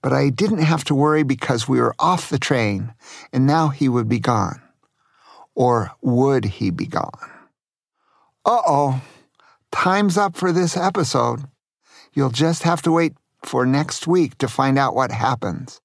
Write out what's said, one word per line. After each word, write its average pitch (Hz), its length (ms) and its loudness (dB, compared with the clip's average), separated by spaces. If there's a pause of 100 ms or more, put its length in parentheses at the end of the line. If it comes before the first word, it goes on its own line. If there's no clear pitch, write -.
But 131 120 0
I 139 180 2
didn't 202 280 0
have 160 260 2
to 151 100 -2
worry 151 300 2
because 123 440 -2
we 127 120 2
were 117 180 0
off 175 300 0
the 143 100 -2
train 110 560 -2 (380)
and 131 140 2
now 156 220 2
he 139 200 0
would 120 200 0
be 117 120 0
gone. 107 420 -2 (920)
Or 120 460 2
would 127 440 2
he 104 260 -2
be 90 160 -4
gone? - 440 -8 (1120)
Uh-oh, 143 560 0 (720)
time's 185 440 0
up 196 200 -2
for 180 160 -2
this 170 240 0
episode. 143 680 -2 (680)
You'll 135 160 0
just 156 320 0
have 170 200 0
to 165 100 2
wait 165 220 2 (280)
for 127 240 -2
next 139 400 -2
week 165 320 0
to 127 100 -2
find 135 300 2
out 135 160 0
what 123 160 0
happens. 123 760 -4